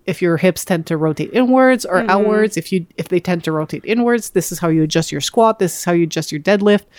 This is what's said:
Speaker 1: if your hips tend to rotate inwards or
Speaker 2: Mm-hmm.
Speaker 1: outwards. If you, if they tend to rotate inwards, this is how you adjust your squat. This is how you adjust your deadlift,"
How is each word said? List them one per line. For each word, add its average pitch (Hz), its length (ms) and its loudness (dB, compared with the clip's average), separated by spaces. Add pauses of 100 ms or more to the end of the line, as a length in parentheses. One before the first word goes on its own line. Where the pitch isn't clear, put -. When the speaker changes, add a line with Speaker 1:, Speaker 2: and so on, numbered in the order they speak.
Speaker 1:
if - 160 -4
your 170 160 2
hips 175 280 0
tend 165 220 -2
to 165 100 -2
rotate 156 360 -2
inwards 254 520 4
or - 140 -4
Speaker 2:
Mm-hmm. 226 120 -2
Speaker 1:
outwards. 214 460 2
If 170 140 -6
you, 185 140 -2 (120)
if 170 100 -8
they 180 120 0
tend 175 260 -2
to 160 60 -2
rotate 156 340 -4
inwards, 240 460 0
this - 200 -2
is 175 80 -10
how 175 80 -2
you 160 160 4
adjust 160 280 -2
your - 100 -6
squat. 220 360 2
This 180 220 -2
is - 60 -10
how 175 80 0
you 170 100 2
adjust 160 280 -4
your 151 100 -8
deadlift," 202 440 2 (140)